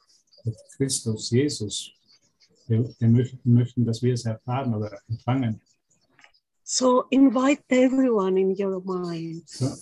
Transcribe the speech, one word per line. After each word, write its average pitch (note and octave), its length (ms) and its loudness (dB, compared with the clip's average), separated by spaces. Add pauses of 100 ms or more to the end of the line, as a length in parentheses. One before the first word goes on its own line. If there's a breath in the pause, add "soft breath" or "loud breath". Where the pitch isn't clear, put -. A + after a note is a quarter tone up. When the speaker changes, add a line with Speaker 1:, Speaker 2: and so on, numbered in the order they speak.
(760)
Speaker 1:
Christus, B2+ 560 -4
Jesus. A#2+ 600 -2 (760)
Wir, A#2 320 -2
wir A#2 100 2
möchten, B2 440 2
möchten, B2 320 2
dass A2+ 160 -4
wir B2 120 0
es A#2 120 -6
erfahren B2 480 -4
oder G#2 340 -6
empfangen. A2+ 540 -4 (1000)
Speaker 2:
So B3+ 460 2
invite C4+ 600 4
everyone B3 680 2
in F#3+ 160 0
your F#3+ 300 -4
mind. E3+ 640 -8
Speaker 1:
So, - 320 -6